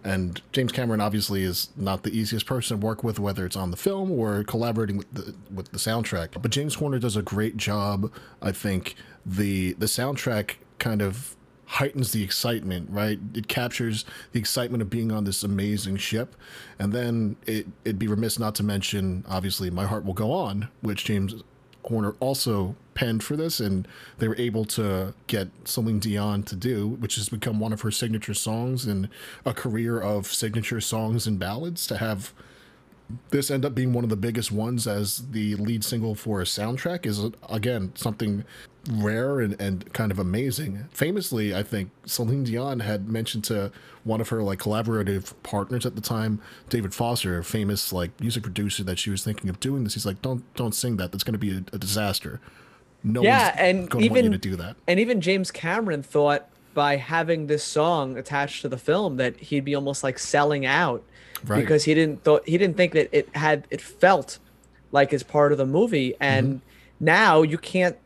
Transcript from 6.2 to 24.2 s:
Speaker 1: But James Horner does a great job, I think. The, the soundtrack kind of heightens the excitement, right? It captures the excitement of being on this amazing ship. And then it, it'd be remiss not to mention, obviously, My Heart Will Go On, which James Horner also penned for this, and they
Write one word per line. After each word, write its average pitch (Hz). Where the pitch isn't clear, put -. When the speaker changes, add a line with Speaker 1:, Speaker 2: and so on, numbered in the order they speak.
Speaker 1:
But 120
James 143
Horner 143
does 113
a 104
great 107
job, 101
I 98
think. 95
The, 95
the 104
soundtrack 123
kind 110
of 104
heightens 139
the 107
excitement, 95
right? 104
It 110
captures 120
the 120
excitement 120
of 95
being 113
on 107
this 98
amazing 101
ship. 110
And 101
then 117
it, 107
it'd 104
be 113
remiss 107
not 107
to 101
mention, 98
obviously, 92
My 90
Heart 107
Will 95
Go 107
On, 120
which 104
James 101
Horner 107
also 113
penned 113
for 147
this, 160
and 98
they 113